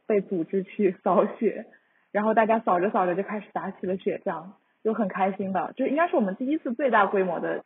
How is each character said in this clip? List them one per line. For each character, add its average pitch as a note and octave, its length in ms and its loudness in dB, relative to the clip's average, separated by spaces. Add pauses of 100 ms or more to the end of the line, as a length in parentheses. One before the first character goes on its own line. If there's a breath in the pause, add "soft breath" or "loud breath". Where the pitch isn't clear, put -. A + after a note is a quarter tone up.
被 G#3 140 2
组 F#3 220 -4
织 F#3+ 200 -2
去 F#3+ 400 0
扫 G3 220 4 (120)
雪， G#3+ 300 -2 (440 soft breath)
然 G#3 120 0
后 A3 100 2
大 A3 140 4
家 A3 120 2
扫 F#3 200 2
着 F#3+ 100 2
扫 G3+ 160 2
着 F3+ 80 0
就 F#3 80 0
开 G3+ 180 -6
始 G3 140 -12
打 E3+ 160 -6
起 F#3+ 160 -12
了 F#3 120 -2
雪 F3+ 280 -4
仗， F3+ 280 -6 (300)
就 A3 120 0
很 A3 120 0
开 F#3+ 260 0
心 F#3+ 200 -6
的， E3 220 -2
就 C4 100 -2
应 C4+ 100 0
该 E4 120 2
是 F4+ 80 -2
我 C#4 60 4
们 G3 160 0
第 B3+ 100 -4
一 D4+ 100 0
次 C4 160 -6
最 C#4+ 160 0
大 G#3+ 160 4
规 G3 160 0
模 E3+ 180 -2
的， E3 260 -4